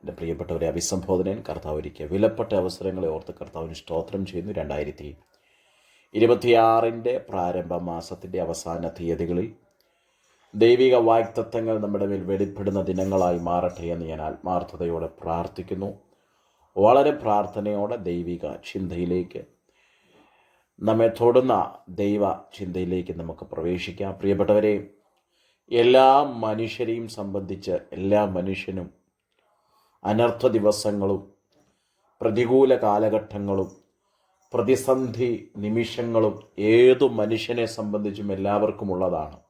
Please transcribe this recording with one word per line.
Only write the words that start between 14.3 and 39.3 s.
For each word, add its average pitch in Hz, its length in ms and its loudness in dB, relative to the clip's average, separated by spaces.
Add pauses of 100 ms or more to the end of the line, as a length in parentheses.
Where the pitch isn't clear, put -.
പ്രാർത്ഥിക്കുന്നു. 87 680 -6 (840)
വളരെ 135 360 6 (100)
പ്രാർത്ഥനയോടെ 104 720 -2 (120)
ദൈവിക 87 380 -6 (200)
ചിന്തയിലേക്ക്, 87 720 -4 (1400)
നമ്മെ 113 260 4 (120)
തൊടുന്ന 123 340 6 (480)
ദൈവ 101 220 0 (300)
ചിന്തയിലേക്ക് 90 680 -6
നമുക്ക് 82 260 -10
പ്രവേശിക്കാം. 90 760 -6
പ്രിയപ്പെട്ടവരെ, 104 540 2 (1000)
എല്ലാ 123 340 8 (380)
മനുഷ്യരെയും 113 640 -4 (100)
സംബന്ധിച്ച് 98 580 -6 (180)
എല്ലാ 98 320 2
മനുഷ്യനും 92 640 -6 (1160)
അനർത്ഥ 117 440 0
ദിവസങ്ങളും 101 720 0 (1000)
പ്രതികൂല 123 560 4
കാലഘട്ടങ്ങളും 104 960 0 (800)
പ്രതിസന്ധി 127 800 0 (260)
നിമിഷങ്ങളും 113 800 -2 (380)
ഏതു 127 320 8 (120)
മനുഷ്യനെ 113 460 -2 (120)
സംബന്ധിച്ചും 104 560 -6
എല്ലാവർക്കും 101 600 -2
ഉള്ളതാണ്. 87 440 -4 (120)